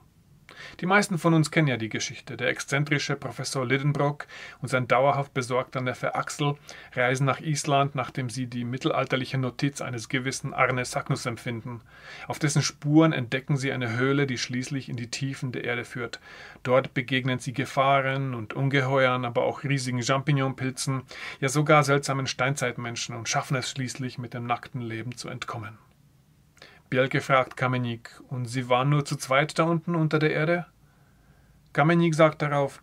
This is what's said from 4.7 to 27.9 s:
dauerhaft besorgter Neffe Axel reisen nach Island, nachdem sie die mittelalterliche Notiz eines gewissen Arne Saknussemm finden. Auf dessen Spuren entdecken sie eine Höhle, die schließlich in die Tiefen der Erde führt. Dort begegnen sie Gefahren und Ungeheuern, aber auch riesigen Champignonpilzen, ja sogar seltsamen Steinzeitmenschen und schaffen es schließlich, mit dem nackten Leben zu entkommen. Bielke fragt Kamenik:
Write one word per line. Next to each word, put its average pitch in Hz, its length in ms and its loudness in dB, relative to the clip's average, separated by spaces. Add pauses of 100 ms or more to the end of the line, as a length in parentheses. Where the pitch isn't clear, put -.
dauerhaft 139 460 4
besorgter 127 480 -2
Neffe 127 320 -4
Axel 143 420 -2 (380)
reisen 131 320 2
nach 131 140 0
Island, 139 560 0
nachdem 127 340 -4
sie 127 160 -6
die 120 180 -6
mittelalterliche 131 760 -2
Notiz 131 420 -2
eines 123 280 -8
gewissen 131 440 -4
Arne 127 320 0
Saknussemm - 520 -4
finden. 120 440 -8 (460)
Auf - 120 -8
dessen 147 220 2
Spuren 156 520 4
entdecken 131 440 -2
sie 131 140 -2
eine 123 260 -2
Höhle, 139 300 2
die 123 100 -4
schließlich 127 520 -6
in 131 60 -8
die 117 140 -8
Tiefen 135 420 -6
der 120 120 -8
Erde 120 220 -4
führt. - 340 -10 (420)
Dort 131 320 2
begegnen 127 460 0
sie - 140 -8
Gefahren 135 840 2
und 110 180 -8
Ungeheuern, 131 720 2
aber 123 180 0
auch - 200 -2
riesigen 127 400 -2
Champignonpilzen, 135 1000 0 (380)
ja 135 100 0
sogar 147 340 6
seltsamen 135 440 2
Steinzeitmenschen 120 880 -4
und 117 120 -8
schaffen 139 280 -2
es 123 160 -4
schließlich, 127 480 -6
mit 117 160 -10
dem 120 100 -8
nackten 120 360 -4
Leben 113 360 -8
zu - 120 -12
entkommen. 113 500 -10 (1120)
Bielke 131 320 2
fragt 131 360 2
Kamenik: 123 540 -2 (160)